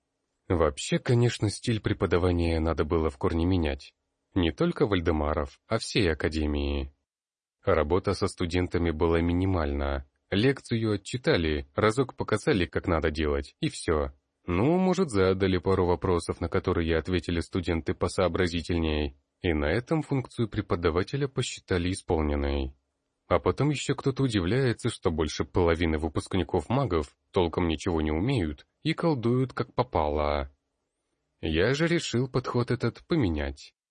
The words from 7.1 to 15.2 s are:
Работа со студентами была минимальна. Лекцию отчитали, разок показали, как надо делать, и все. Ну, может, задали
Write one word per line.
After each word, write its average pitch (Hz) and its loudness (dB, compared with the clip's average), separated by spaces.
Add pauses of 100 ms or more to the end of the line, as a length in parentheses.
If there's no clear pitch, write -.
Работа 87 2
со 98 -2
студентами 85 0
была 82 2
минимальна. 78 0 (220)
Лекцию 113 0
отчитали, 95 0
разок 110 2
показали, 107 0
как - -4
надо 82 2
делать, 73 -2
и 160 -2
все. 76 -2 (340)
Ну, 117 2
может, 185 2
задали 95 2